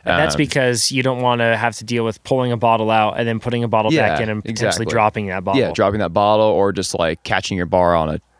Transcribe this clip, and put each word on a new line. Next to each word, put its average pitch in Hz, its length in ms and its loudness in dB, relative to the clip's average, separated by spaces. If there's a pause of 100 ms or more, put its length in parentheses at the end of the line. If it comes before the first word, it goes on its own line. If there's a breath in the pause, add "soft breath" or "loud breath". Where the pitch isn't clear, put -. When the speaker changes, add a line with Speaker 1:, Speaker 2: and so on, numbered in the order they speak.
Speaker 1:
And 87 140 2
that's 151 160 2
Speaker 2:
Um, 147 40 -2
Speaker 1:
because 127 540 0
you 131 100 -2
don't 127 200 -2
wanna 117 340 2
have 113 220 -2
to 113 60 -14
deal 117 200 -2
with 113 200 -6
pulling 127 280 0
a 120 40 -2
bottle 110 360 2
out 107 260 2
and 117 80 -2
then 113 140 -2
putting 120 240 -4
a 113 40 -4
bottle 110 220 2
back 107 280 2
Speaker 2:
Yeah, 113 60 -2
Speaker 1:
in 110 40 -4
and 107 160 -6
potentially 110 240 -4
Speaker 2:
exactly. 98 180 -2
Speaker 1:
dropping 107 400 0
that 92 180 -6
bottle. 98 160 0
Speaker 2:
Yeah, 101 120 0
dropping 101 280 0
that 85 120 -2
bottle 104 340 4
or 101 260 2
just, 95 260 -6
like, 82 260 -2
catching 98 320 -2
your 87 100 -2
bar 87 300 4
on 80 140 0
a 78 100 -6 (200)